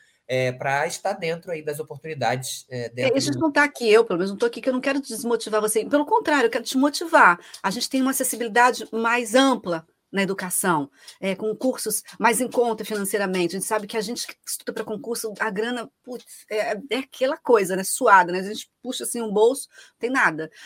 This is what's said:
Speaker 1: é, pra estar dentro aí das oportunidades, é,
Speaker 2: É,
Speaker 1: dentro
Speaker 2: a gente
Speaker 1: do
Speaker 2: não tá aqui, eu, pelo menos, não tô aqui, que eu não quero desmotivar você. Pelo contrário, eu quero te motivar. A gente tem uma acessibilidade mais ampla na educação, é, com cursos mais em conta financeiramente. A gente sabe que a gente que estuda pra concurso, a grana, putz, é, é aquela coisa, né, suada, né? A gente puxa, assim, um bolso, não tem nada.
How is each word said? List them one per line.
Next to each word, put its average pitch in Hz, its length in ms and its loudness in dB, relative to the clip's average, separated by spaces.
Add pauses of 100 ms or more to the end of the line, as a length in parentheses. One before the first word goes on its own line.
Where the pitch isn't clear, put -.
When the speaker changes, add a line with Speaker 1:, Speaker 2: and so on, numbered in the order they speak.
(260)
Speaker 1:
é, 127 280 -2
pra 139 340 -2
estar 190 260 -6
dentro 170 380 -6
aí 156 100 -6
das 147 200 -8
oportunidades, 139 880 -6
é, 123 160 -6
Speaker 2:
É, 117 40 -10
Speaker 1:
dentro 226 280 0
Speaker 2:
a - 20 2
gente 277 140 -2
Speaker 1:
do 240 80 -4
Speaker 2:
não 320 100 2
tá 294 140 4
aqui, 240 260 0
eu, 226 140 8
pelo 185 140 -2
menos, 190 120 -2
não 196 60 -10
tô 233 80 2
aqui, 233 160 -4
que - 80 -2
eu 254 40 0
não 254 80 -2
quero 277 200 -2
desmotivar 226 580 -4
você. 214 260 0
Pelo 294 200 2
contrário, 294 420 2
eu 226 40 -2
quero 240 120 -4
te - 140 -4
motivar. 285 600 6 (240)
A 190 80 -2
gente 214 200 -4
tem 262 120 0
uma 262 100 2
acessibilidade 240 800 0
mais 226 440 0
ampla 214 500 2 (260)
na 196 120 0
educação, 180 680 -2 (320)
é, 190 140 -4
com 214 200 -4
cursos - 460 -2 (180)
mais 220 220 2
em 247 80 -2
conta 226 340 0
financeiramente. 196 720 -2
A 196 40 -6
gente - 80 -6
sabe 214 180 -2
que 202 100 -10
a 220 60 0
gente 208 240 -8
que - 80 -14 (100)
estuda - 300 -10
pra 220 100 -8
concurso, 220 560 -8
a 214 120 -2
grana, 226 360 -4 (140)
putz, - 480 -18
é, 208 300 -4 (100)
é 220 80 -2
aquela 262 400 -4
coisa, 196 380 4
né, 190 80 -2
suada, 190 480 6
né? 185 80 -2
A - 20 -2
gente 208 300 -10 (100)
puxa, 247 220 -8
assim, 233 180 -6
um 220 100 -6
bolso, 226 380 4
não - 300 -20
tem 233 100 -4
nada. 165 400 0 (160)